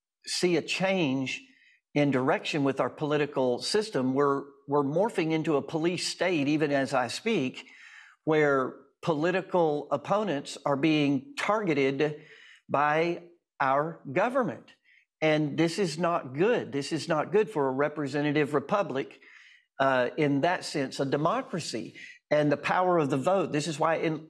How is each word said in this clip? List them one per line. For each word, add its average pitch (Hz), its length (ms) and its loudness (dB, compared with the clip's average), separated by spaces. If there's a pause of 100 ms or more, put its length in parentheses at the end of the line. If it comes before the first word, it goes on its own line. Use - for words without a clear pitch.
(260)
see 175 320 0
a 135 40 -2
change 160 800 -2 (540)
in 143 160 4
direction 143 540 0
with 135 160 0
our 123 100 0
political 143 720 -2
system, 139 500 0
we're, 139 300 2 (260)
we're 143 160 2
morphing 165 480 0
into 160 240 0
a 135 60 0
police 165 440 -2
state, 170 400 0
even 151 240 2
as 135 220 0
I 123 160 2
speak, 165 560 -4 (600)
where 143 500 2 (280)
political 165 880 0
opponents 170 760 -2
are 143 100 0
being 143 600 2
targeted 151 840 0 (480)
by 160 540 0 (360)
our 147 400 0 (140)
government. 214 600 -2 (480)
And 151 340 2
this 165 220 0
is 165 200 -2
not 165 380 -2
good. 190 340 0
This 139 220 -6
is 156 160 -4
not 147 240 0
good 208 160 2
for 143 180 0
a 131 60 0
representative 147 800 0
republic, 143 680 -2 (600)
uh, 131 400 4
in 143 240 2
that 170 240 0
sense, 139 340 -4
a 139 60 -2
democracy. 147 880 -4 (360)
And 147 220 4
the 143 60 0
power 180 400 2
of 147 120 2
the 147 60 0
vote. 180 360 2
This 151 140 -2
is 151 140 -4
why 160 160 2
in-, 156 340 -2